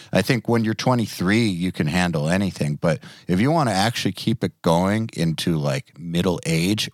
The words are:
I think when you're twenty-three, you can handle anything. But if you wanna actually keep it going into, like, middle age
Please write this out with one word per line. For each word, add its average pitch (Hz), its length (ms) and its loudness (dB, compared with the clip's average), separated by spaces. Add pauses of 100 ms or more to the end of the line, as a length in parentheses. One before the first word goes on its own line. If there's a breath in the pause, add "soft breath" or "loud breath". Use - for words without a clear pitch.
(120)
I 92 100 4
think 113 280 0
when 117 160 4
you're 110 80 0
twenty-three, 113 760 0
you 90 240 -2
can - 160 -2
handle 80 420 0
anything. 87 460 0
But 78 240 0 (280 loud breath)
if 90 120 2
you 120 100 2
wanna 151 220 2
actually 101 400 0
keep - 320 -2
it - 180 -6
going 95 520 2
into, 82 440 0
like, 71 400 -4
middle 85 480 -2
age 87 480 0